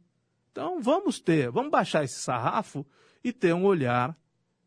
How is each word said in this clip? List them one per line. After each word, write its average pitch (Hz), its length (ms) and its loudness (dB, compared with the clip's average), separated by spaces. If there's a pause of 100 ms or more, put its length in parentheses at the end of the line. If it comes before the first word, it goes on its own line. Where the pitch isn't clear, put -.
(520)
Então 339 300 -6
vamos 311 380 0
ter, 151 300 2
vamos 254 220 -2
baixar 190 320 2
esse - 160 -8
sarrafo 139 640 -4 (380)
e 247 100 -2
ter 170 220 2
um 180 100 2
olhar 131 500 2 (520)